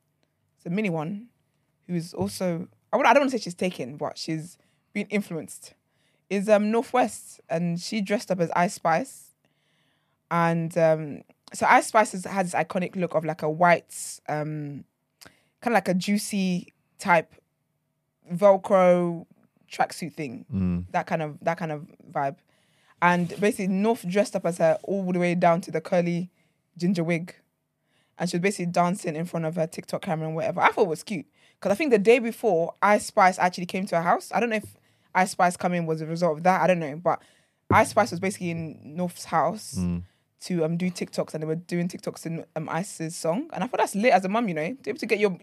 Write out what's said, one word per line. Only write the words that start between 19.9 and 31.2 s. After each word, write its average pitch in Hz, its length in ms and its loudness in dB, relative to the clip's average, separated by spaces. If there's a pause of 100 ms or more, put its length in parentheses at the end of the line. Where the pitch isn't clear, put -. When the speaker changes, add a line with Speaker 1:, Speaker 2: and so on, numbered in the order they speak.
Speaker 1:
thing, 143 380 -10
Speaker 2:
Mm. 90 400 0
Speaker 1:
that 170 140 -2
kind 165 160 -2
of, 151 200 -8
that 165 160 -2
kind 160 140 -6
of 151 140 -10 (240)
vibe. 143 260 -4 (640)
And 175 260 4 (120)
basically, 208 280 0
North 202 400 0
dressed 202 260 0
up 190 120 -4
as 175 120 -2
her 160 260 4
all 185 280 -2
the 180 60 0
way 175 160 2
down 175 280 4
to - 80 -12
the 156 100 -4
curly 175 500 -2 (480)
ginger 175 260 0
wig, 170 300 -4 (840)
and 175 120 -2
she 180 60 -2
was 175 60 0
basically 196 300 0
dancing 175 440 0
in 165 100 -4
front 170 200 -4
of 165 100 -6
her 160 100 0
TikTok - 360 -10
camera 160 240 -4
and 160 100 -6
whatever. 170 240 -4
I - 100 4
thought 294 140 0
it 180 40 2
was 156 140 -6
cute, 185 240 -6 (340)